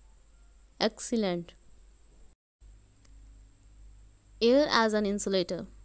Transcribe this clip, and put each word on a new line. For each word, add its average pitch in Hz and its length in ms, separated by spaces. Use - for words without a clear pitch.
Excellent. 185 760
Air 262 280
as 226 220
an 214 140
insulator. 196 600